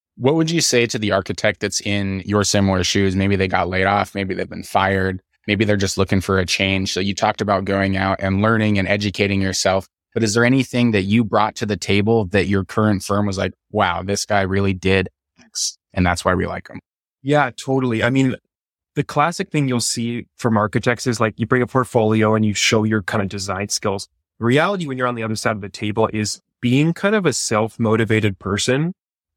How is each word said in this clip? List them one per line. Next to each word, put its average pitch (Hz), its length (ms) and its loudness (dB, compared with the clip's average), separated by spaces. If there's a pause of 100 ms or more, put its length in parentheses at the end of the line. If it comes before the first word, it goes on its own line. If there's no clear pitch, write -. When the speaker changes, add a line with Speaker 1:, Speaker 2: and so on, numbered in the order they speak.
(160)
Speaker 1:
What 135 200 2
would 160 140 0
you 165 120 0
say 120 240 2
to 120 120 -4
the 104 140 -2
architect 101 480 0
that's 101 220 -4
in 98 420 -2
your 101 200 2
similar 98 400 2
shoes? 98 300 2
Maybe 98 220 2
they 95 100 2
got 92 220 0
laid 92 160 0
off, 98 300 0
maybe 95 200 -4
they've 92 140 -6
been 87 140 -10
fired, 95 580 0 (260)
maybe 104 200 2
they're 104 100 4
just 95 220 -2
looking 95 240 2
for 98 160 0
a 90 80 0
change. 95 460 0
So 92 80 -4
you 98 140 -2
talked 107 280 0
about 98 240 0
going 98 320 0
out 95 220 0
and 95 200 0
learning 107 380 2
and 95 100 0
educating 101 540 0
yourself, 95 460 0 (260)
but 113 80 -2
is 107 100 0
there 117 120 4
anything 120 480 2
that 101 100 2
you 107 200 2
brought 107 340 0
to 113 100 -6
the 104 100 -2
table 104 500 2
that 90 200 0
your 98 180 0
current 107 380 0
firm 104 240 0
was 98 100 -4
like, 95 160 -2 (200)
"Wow, 92 300 0
this 101 220 -4
guy 101 160 0
really 98 320 0
did 95 380 0 (280)
X, - 380 -8 (160)
and 90 140 0
that's 87 180 0
why 92 100 2
we 90 120 -2
like 90 220 -10
him"? - 120 -16 (400)
Speaker 2:
Yeah, 139 360 0
totally. 127 460 -2
I 117 60 2
mean, 131 280 2 (580)
the 143 80 -2
classic - 480 -2
thing 147 160 0
you'll 123 140 0
see 120 560 -4
from 113 200 2
architects 110 520 0
is, 113 100 0
like, 110 180 0
you 110 120 -2
bring 127 140 2
a 120 40 -2
portfolio 110 720 2
and 107 100 2
you 101 80 0
show 110 300 2
your 110 180 0
kind 107 200 -2
of 95 60 -4
design 98 400 -6
skills. - 400 -4 (300)
The 113 60 -4
reality 160 420 0
when 131 100 -6
you're 127 120 -2
on 120 80 -4
the 113 80 -6
other 110 100 -4
side 107 220 -2
of 98 60 -10
the 101 60 -10
table 107 440 -2
is 107 280 -4 (200)
being 139 320 2
kind 202 240 0
of 185 100 0
a 135 60 2
self-motivated 110 1080 0
person, 127 560 -2 (420)